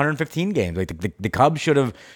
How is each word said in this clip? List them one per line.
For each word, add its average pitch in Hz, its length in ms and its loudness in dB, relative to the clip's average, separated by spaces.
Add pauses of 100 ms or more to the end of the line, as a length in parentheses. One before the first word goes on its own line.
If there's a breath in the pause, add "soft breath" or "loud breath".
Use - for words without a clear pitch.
hundred 147 140 -2
fifteen 165 320 -4
games. 95 260 0
Like, 92 120 -2
the, - 60 -8
the, 85 260 -6
the 101 100 -2
Cubs 147 320 2
should 147 160 2
have 127 160 2 (220 loud breath)